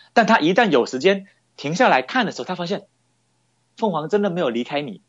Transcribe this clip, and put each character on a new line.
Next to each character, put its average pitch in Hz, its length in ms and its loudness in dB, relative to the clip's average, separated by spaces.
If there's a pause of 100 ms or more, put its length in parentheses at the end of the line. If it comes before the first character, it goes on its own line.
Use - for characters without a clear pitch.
(140)
但 226 120 4
他 220 120 4
一 165 160 2
旦 220 160 4
有 123 160 2
时 131 120 -6
间 190 280 0 (300)
停 151 180 -6
下 233 140 4
来 131 140 4
看 247 220 -2
的 160 80 -6
时 - 60 -14
候， 123 60 -6
他 180 100 -8
发 175 120 -8
现 185 200 -6 (920)
凤 220 140 -2
凰 156 180 -4
真 202 140 0
的 202 80 0
没 175 100 -4
有 151 80 0
离 120 160 -2
开 143 160 -6
你。 147 280 -12